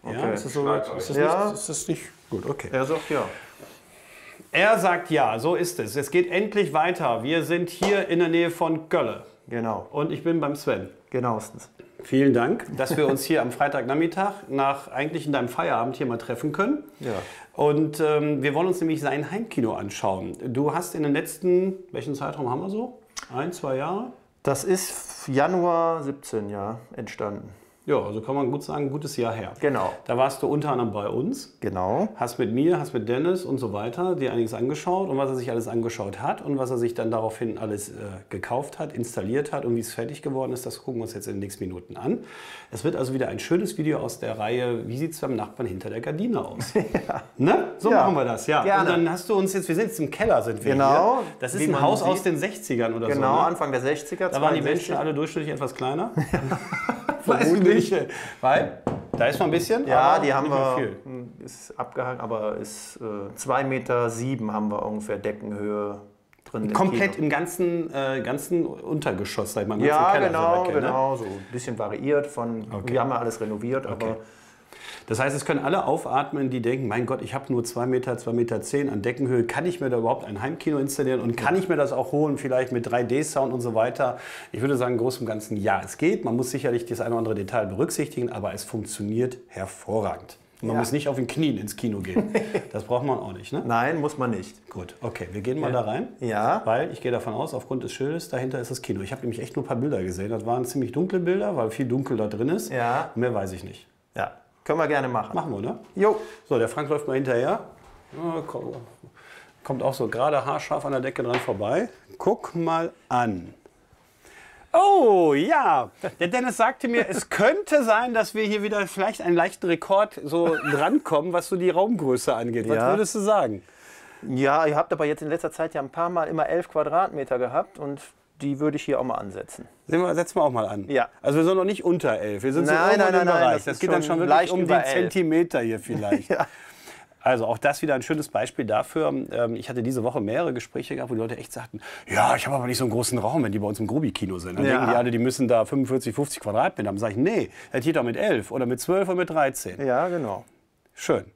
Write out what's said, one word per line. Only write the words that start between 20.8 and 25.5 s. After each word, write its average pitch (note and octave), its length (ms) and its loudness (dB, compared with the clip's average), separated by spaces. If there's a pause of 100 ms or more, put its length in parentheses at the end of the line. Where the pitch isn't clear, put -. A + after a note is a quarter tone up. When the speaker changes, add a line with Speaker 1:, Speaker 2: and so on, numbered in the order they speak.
Speaker 1:
in D#3+ 80 -2
den D3 100 2
letzten, F3+ 640 2 (180)
welchen B2+ 220 -4
Zeitraum C#3+ 340 -4
haben C3+ 140 0
wir G3 80 -6
so? A3+ 280 -6 (380)
Ein, D#3+ 160 -2
zwei C3+ 240 -2
Jahre? F#3 360 -4 (300)
Speaker 2:
Das C#3 220 0
ist - 640 -2
Januar E3 720 4